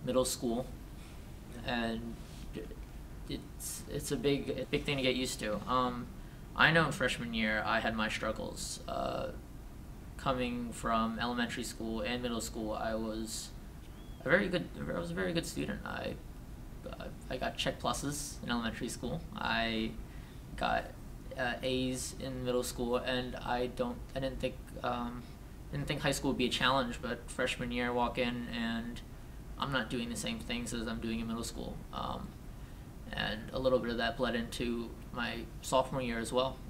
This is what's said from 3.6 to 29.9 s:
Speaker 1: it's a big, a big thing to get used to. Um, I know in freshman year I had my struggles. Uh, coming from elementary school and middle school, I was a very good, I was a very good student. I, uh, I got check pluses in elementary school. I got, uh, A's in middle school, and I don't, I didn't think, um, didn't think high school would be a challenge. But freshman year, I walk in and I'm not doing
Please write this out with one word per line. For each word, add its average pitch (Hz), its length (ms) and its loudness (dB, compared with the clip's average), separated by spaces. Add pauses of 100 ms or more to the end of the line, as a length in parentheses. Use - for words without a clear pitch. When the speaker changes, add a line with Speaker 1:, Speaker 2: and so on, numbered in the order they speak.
Speaker 1:
it's 143 220 -2
a 139 40 2
big, 135 320 4
a - 180 -2
big 147 180 2
thing 143 120 2
to 135 60 2
get 127 140 6
used 127 240 0
to. 104 160 2 (120)
Um, 123 380 4 (500)
I 151 160 10
know 165 120 10
in 147 80 4
freshman 120 400 0
year 110 320 4
I 113 140 6
had 110 160 4
my 107 140 4
struggles. - 760 -2
Uh, 65 420 0 (880)
coming 120 560 0
from 113 460 2
elementary 120 440 0
school 113 380 -2
and 123 220 0
middle 117 180 0
school, 110 340 -2
I 113 220 0
was 110 540 -2 (720)
a - 60 0
very 190 200 8
good, 180 280 0
I 147 220 -2
was 170 140 -2
a - 20 -2
very 185 180 0
good 165 140 2
student. - 400 -2
I, - 300 -4 (760)
uh, - 140 -8 (260)
I 131 80 -2
got - 180 -2
check - 240 0
pluses 139 640 0
in 123 80 -4
elementary 117 380 0
school. - 340 -2 (120)
I 113 580 2 (640)
got, 58 340 2 (480)
uh, 123 240 0
A's 127 580 2
in 127 240 -4
middle 123 200 4
school, 123 320 2
and 123 400 0
I 123 320 2
don't, 120 280 0 (180)
I 131 60 0
didn't 131 200 -2
think, 127 160 0 (260)
um, 120 400 -2 (500)
didn't 143 140 -2
think 143 140 0
high 165 120 4
school 139 200 2
would 110 60 2
be 123 80 6
a 110 40 4
challenge. 127 500 4
But 117 300 -4
freshman 127 400 0
year, 123 160 2
I 123 40 2
walk 120 280 2
in 120 340 0
and 117 480 -2 (580)
I'm 139 140 0
not 123 160 2
doing 120 220 -2